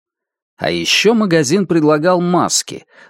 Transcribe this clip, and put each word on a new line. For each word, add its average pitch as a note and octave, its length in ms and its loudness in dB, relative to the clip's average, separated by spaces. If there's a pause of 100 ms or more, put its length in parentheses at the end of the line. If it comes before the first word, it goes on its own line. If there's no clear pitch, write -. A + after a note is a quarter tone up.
(560)
А - 140 -4
еще F3 440 0
магазин E3+ 520 0
предлагал E3 540 2
маски. F3 640 -2 (240)